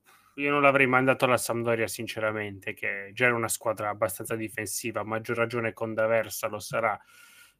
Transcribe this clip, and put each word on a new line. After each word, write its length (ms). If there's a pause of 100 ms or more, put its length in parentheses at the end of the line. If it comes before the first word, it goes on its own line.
(360)
Io 140
non 120
l'avrei 240
mandato 400
alla 100
Sampdoria, 500
sinceramente, 840
che 400
già 140
era 80
una 140
squadra 420
abbastanza 460
difensiva, 640
a 40
maggior 320
ragione 380
con 180
D'Aversa 560
lo 120
sarà, 380 (600)